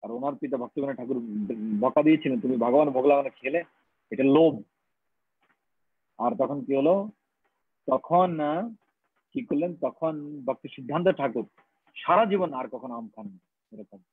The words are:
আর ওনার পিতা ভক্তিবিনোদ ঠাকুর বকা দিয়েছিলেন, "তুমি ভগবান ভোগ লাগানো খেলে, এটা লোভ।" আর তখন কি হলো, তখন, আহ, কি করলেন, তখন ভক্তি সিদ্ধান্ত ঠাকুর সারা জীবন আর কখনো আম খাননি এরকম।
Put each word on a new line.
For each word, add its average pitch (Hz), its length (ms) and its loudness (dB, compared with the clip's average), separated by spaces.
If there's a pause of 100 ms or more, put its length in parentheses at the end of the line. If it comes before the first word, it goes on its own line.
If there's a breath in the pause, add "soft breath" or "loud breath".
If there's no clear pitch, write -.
আর 107 80 -10
ওনার 131 240 -4
পিতা 135 220 -6
ভক্তিবিনোদ 135 380 -6
ঠাকুর 123 240 -6 (600)
বকা 131 240 2
দিয়েছিলেন, 151 360 4
"তুমি 123 180 0
ভগবান 127 320 4
ভোগ 131 160 0
লাগানো 143 300 4
খেলে, 151 280 -4 (480)
এটা 117 120 -2
লোভ।" 139 380 6 (1600)
আর - 180 -2
তখন 135 300 -2
কি 139 100 -2
হলো, 185 340 2 (760)
তখন, 165 520 2
আহ, 156 300 -2 (640)
কি 120 120 -6
করলেন, 165 300 -2
তখন 147 680 -6
ভক্তি 127 240 -6
সিদ্ধান্ত 151 380 -2
ঠাকুর 123 380 0 (500)
সারা 196 300 4
জীবন 185 280 0
আর 127 140 -8
কখনো 123 260 -12
আম 117 140 -10
খাননি 101 300 -18 (340)
এরকম। 104 260 -20 (160)